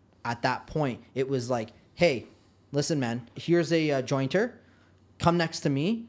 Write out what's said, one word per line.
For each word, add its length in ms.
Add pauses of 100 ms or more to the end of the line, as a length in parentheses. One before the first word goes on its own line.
(240)
at 180
that 240
point. 360 (120)
It 140
was 220
like, 200 (240)
"Hey, 320 (460)
listen, 280
man, 340
here's 360
a, 200
uh, 120
jointer. 500 (680)
Come 180
next 240
to 100
me. 380